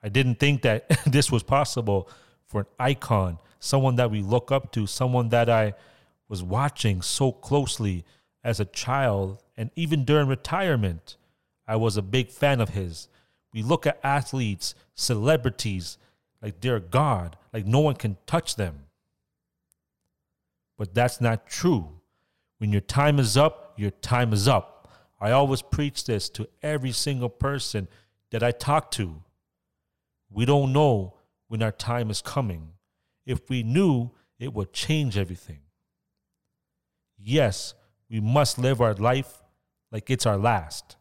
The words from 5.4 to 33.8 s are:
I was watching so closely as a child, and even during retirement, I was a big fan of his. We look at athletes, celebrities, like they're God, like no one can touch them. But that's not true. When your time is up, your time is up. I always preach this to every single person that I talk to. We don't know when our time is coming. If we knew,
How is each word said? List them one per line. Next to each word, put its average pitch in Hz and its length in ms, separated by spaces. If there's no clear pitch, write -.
I 110 280
was 95 140
watching 104 640
so 135 280
closely 110 720
as 110 160
a 104 60
child, 104 800
and 113 200
even 160 280
during 143 240
retirement, 127 920
I 110 80
was 110 220
a 104 40
big 117 300
fan 139 280
of 107 100
his. 90 400
We 113 80
look 143 240
at 143 180
athletes, 131 680
celebrities, 110 1040
like 95 200
they're 120 180
God, 92 580
like 107 140
no 123 120
one 151 140
can 104 320
touch - 300
them. 76 300
But 95 180
that's 120 260
not 117 240
true. 127 540
When 104 140
your 101 100
time 143 380
is 117 180
up, 151 400
your 101 140
time 123 420
is 101 140
up. - 420
I 104 100
always 135 320
preach - 440
this 107 240
to - 200
every 147 280
single 123 380
person 131 580
that 110 100
I 120 80
talk 143 420
to. 82 300
We 110 120
don't 139 260
know 127 440
when 110 120
our 110 120
time 120 360
is 104 120
coming. 87 480
If 98 240
we 127 140
knew, 127 480